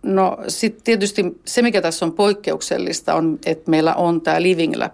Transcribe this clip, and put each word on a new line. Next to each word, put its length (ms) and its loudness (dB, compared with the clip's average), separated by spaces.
No 360 2
sit 360 -4
tietysti 600 0
se, 180 0
mikä 200 2
tässä 220 -2
on 80 0
poikkeuksellista, 1000 -2
on, 320 0
että 240 -4
meillä 240 4
on 260 0
tää 220 0
Living 340 2
Lab, 180 -4